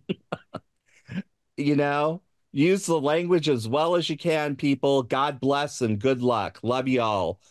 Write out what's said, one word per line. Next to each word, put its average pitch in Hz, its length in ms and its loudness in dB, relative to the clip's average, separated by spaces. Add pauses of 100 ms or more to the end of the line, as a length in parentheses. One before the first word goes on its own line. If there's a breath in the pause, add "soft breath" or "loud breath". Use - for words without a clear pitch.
<laughs> - 60 -10 (1500 loud breath)
You 143 200 0
know, 147 460 0 (300)
use 180 340 2
the 165 140 0
language 160 500 2
as 113 180 0
well 156 280 0
as 175 140 0
you 151 80 -6
can, 151 380 -2
people. 139 460 2
God 135 380 -2
bless 143 420 0
and 110 160 0
good 127 240 0
luck. 113 400 0
Love 127 260 -2
y'all. 107 520 0 (100)